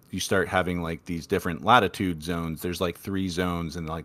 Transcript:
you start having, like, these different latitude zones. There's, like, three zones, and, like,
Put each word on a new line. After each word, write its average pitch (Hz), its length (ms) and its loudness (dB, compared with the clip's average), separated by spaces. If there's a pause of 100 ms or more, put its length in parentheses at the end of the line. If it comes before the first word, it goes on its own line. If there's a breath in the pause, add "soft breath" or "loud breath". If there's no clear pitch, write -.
(100)
you 92 100 -4
start 92 280 2
having, 87 340 2
like, 82 240 -6
these 85 200 -4
different 87 380 -2
latitude 95 580 4
zones. 82 380 -4
There's, 87 220 -4
like, 87 160 -2
three 95 320 -2
zones, 85 460 -2
and, 82 120 -6
like, 80 160 -6